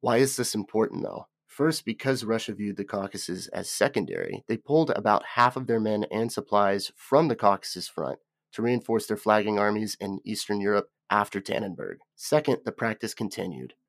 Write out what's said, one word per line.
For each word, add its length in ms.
Why 160
is 180
this 180
important, 520
though? 240
First, 380
because 400
Russia 280
viewed 240
the 80
Caucasus 640
as 220
secondary, 800
they 80
pulled 340
about 340
half 200
of 140
their 100
men 320
and 220
supplies 640
from 320
the 80
Caucasus 500
front 320
to 100
reinforce 440
their 100
flagging 440
armies 400
in 240
Eastern 360
Europe 280
after 320
Tannenberg. 580
Second, 480
the 80
practice 420
continued. 600